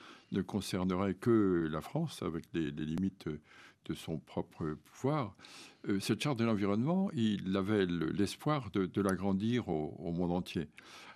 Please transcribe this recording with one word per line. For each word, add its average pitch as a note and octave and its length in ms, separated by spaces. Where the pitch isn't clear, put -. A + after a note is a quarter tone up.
ne G2 80
concernerait F#2 720
que F#2+ 580
la D#2 80
France, - 440
avec E2 200
les, D#2+ 180
les D2+ 140
limites F2 440
de E2+ 80
son D#2+ 240
propre - 680
pouvoir, C3 500
euh, G2 140
cette - 200
charte D3 160
de A#2 60
l'environnement, A#2 720
il G2+ 400
avait G2 300
le, E2+ 220
l'espoir G#2+ 640
de, G2 140
de F#2 160
l'agrandir G2 680
au, D2+ 300
au E2+ 120
monde F2 220
entier. F2 340